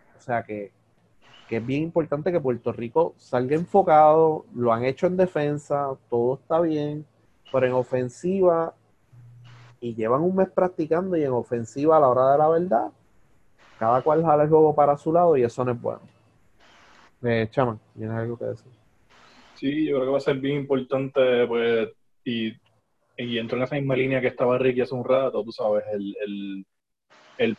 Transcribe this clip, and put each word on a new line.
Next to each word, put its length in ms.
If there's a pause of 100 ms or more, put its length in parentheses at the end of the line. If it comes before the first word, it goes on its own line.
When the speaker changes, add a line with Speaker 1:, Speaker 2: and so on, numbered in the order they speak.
(180)
Speaker 1:
O 40
sea, 220
que, 280 (800)
que 80
es 80
bien 180
importante 480
que 80
Puerto 320
Rico 460
salga 380
enfocado, 880 (100)
lo 160
han 140
hecho 220
en 100
defensa, 720 (200)
todo 260
está 260
bien, 440 (460)
pero 140
en 80
ofensiva, 1000 (1080)
y 160
llevan 260
un 140
mes 140
practicando, 680
y 60
en 80
ofensiva, 680
a 20
la 100
hora 220
de 60
la 120
verdad, 380 (920)
cada 220
cual 220
jala 200
el 60
juego 260
para 220
su 140
lado, 260
y 60
eso 220
no 60
es 100
bueno. 200 (1200)
Eh, 260
Chama, 300 (160)
¿tienes 200
algo 220
que 80
decir? 260 (840)
Speaker 2:
Sí, 320
yo 80
creo 100
que 60
va 60
a 40
ser 160
bien 220
importante, 880
pues, 420 (340)
y, 300 (640)
y 220
entro 180
en 60
esa 120
misma 200
línea 260
que 60
estaba 320
Ricky 220
hace 120
un 100
rato, 400
tú 80
sabes, 400
el, 320
el, 420 (720)
el 200